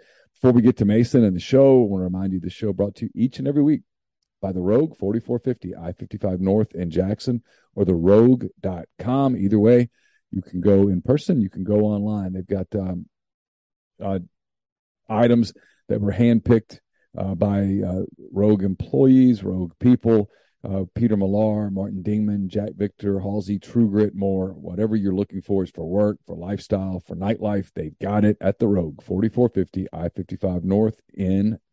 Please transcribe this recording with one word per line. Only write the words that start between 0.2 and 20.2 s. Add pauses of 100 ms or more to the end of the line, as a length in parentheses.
Before
we
get
to
Mason
and
the
show,
I
wanna
remind
you
the
show
brought
to
you
each
and
every
week (600)
by
the
Rogue,
forty-four
fifty
I
fifty-five
North
in
Jackson, (320)
or
the
rogue (140)
dot (120)
com.
Either
way, (420)
you
can
go
in
person,
you
can
go
online.
They've
got,
um, (960)
uh, (880)
items (340)
that
were
handpicked, (360)
uh,
by,
uh, (300)
Rogue
employees,
Rogue
people, (360)